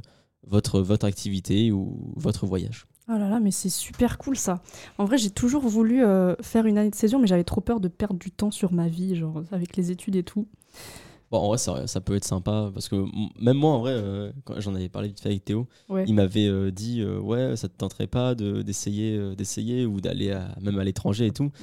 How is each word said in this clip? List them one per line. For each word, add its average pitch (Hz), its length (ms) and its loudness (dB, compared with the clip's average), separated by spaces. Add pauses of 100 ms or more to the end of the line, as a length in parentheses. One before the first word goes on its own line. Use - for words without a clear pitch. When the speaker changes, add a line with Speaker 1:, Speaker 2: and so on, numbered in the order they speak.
(460)
Speaker 1:
votre, 98 360 4
votre 104 260 2
activité 101 640 0
ou - 440 -4
votre 113 300 -2
voyage. 92 400 -4 (220)
Speaker 2:
Oh 233 60 -4
là 208 160 0
là, 226 100 2
mais 202 120 4
c'est - 180 -2
super - 480 -2
cool 269 180 -4
ça. 180 280 -2 (340)
En 202 80 2
vrai, 247 140 4
j'ai 208 100 0
toujours 247 320 0
voulu, 226 420 4
euh, 185 380 4
faire 226 240 2
une 208 140 4
année 214 100 4
de 202 60 -4
césure, 220 240 4
mais 233 80 6
j'avais 180 160 6
trop - 180 -2
peur 233 180 0
de 185 80 0
perdre 196 320 -4
du 180 120 -12
temps 208 200 -2
sur 180 220 0
ma 170 140 2
vie, 175 280 -2
genre 160 360 -4
avec 175 260 -4
les 175 140 0
études 190 240 -4
et 180 80 2
tout. - 240 -6 (840)
Speaker 1:
Bon, 113 80 2
en 101 80 2
vrai, 110 100 2
ça, 82 300 -2
ça - 140 -4
peut 101 140 0
être 98 80 0
sympa, 104 480 0
parce 98 160 -10
que 101 80 -2
m-, 98 340 -2 (100)
même 127 180 6
moi, 151 140 4
en 127 80 4
vrai, 131 140 -2
euh, 101 380 -4 (120)
quand - 160 -10
j'en 101 160 -4
avais 92 140 -4
parlé 104 180 -8
vite 98 120 -12
fait 104 100 -4
avec 98 140 -2
Théo, 113 240 -2 (220)
Speaker 2:
Ouais. 190 180 -2
Speaker 1:
il 110 60 4
m'avait, 104 340 4
euh, 98 220 2
dit, 110 320 -4
euh, « 98 200 -2
Ouais, 120 340 0
ça 101 120 -6
te - 80 -14
tenterait 104 300 -6
pas 123 300 0
de, 104 260 -2
d'essayer, 104 560 -2
euh, 98 180 -4
d'essayer 113 520 -2
ou 98 140 -2
d'aller 95 300 -2
à, 95 300 -6
même 101 160 -2
à 98 60 0
l'étranger 101 420 0
et 104 60 2
tout. » 143 200 -2 (120)